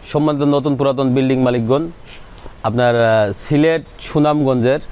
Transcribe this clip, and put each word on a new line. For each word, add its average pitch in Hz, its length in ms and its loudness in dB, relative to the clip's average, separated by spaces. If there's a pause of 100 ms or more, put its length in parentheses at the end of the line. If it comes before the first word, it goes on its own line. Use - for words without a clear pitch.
(120)
সম্মানিত 151 300 0 (120)
নতুন 143 240 0
পুরাতন 135 280 0 (100)
বিল্ডিং 131 300 0
মালিকগণ। 123 360 0 (840)
আপনার, 120 280 2
আহ, 117 120 2 (340)
সিলেট 160 400 0 (260)
সুনামগঞ্জের 147 720 0 (120)